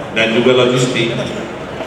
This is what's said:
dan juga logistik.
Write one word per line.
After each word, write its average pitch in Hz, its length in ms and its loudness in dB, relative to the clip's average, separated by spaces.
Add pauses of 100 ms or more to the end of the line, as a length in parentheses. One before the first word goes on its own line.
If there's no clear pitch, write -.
(140)
dan 113 240 0
juga 127 240 6
logistik. 117 560 0 (680)